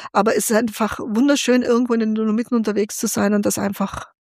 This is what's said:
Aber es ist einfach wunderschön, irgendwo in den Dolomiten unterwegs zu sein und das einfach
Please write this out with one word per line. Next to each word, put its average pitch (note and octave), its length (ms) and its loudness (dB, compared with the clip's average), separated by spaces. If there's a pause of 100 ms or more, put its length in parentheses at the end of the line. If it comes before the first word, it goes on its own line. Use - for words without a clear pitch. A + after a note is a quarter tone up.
(120)
Aber G#3+ 240 2
es - 140 -2
ist A3 60 2
einfach A3 440 -2
wunderschön, B3+ 600 2
irgendwo A#3+ 320 2
in A3+ 60 2
den A3 160 0
Dolomiten A3 420 0
unterwegs G#3+ 400 -2
zu A#3 100 -4
sein G#3 260 0
und G#3 120 2
das G3+ 140 -2
einfach - 480 -4 (140)